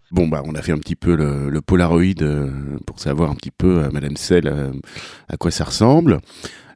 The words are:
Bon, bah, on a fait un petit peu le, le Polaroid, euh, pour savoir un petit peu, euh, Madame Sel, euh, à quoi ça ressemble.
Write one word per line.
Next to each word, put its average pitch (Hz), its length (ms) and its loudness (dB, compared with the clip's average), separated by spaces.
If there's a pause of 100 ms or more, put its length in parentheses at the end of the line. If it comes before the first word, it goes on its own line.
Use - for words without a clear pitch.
Bon, 87 180 2
bah, 78 180 -2
on 78 100 -8
a 73 80 -6
fait - 80 -2
un 76 80 0
petit 85 160 -6
peu 87 200 0
le, 71 360 0
le 76 100 -2
Polaroid, 87 640 2
euh, 73 260 -2 (380)
pour - 120 -14
savoir 73 300 -2
un 69 60 -4
petit - 160 -12
peu, 87 320 2
euh, 71 80 -2
Madame 71 260 -6
Sel, 87 300 2
euh, 71 240 -4 (580)
à - 80 -8
quoi 87 140 -2
ça - 120 -4
ressemble. 127 580 4 (540)